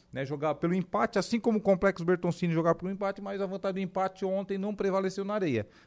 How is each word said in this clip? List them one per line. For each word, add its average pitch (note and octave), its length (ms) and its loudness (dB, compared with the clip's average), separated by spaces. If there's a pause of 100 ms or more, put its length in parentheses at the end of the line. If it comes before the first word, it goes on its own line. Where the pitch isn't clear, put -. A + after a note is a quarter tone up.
(140)
né? C3 100 -4
Jogar D3 300 -2
pelo E3+ 220 0
empate, G#3 420 0
assim G#3+ 220 0
como A3 180 2
o G#3 40 -2
Complexo F#3+ 440 2
Bertoncini F3 480 2
jogar E3 220 4
pelo F3+ 160 -6
empate, G3 320 -4
mas G3 180 -4
a G3 60 0
vantagem F#3+ 260 -4
do F#3 60 -4
empate F#3+ 460 -2
ontem G3 320 -2
não G3+ 160 -2
prevaleceu G3 500 0
na G3+ 120 -4
areia. C#3 320 0 (180)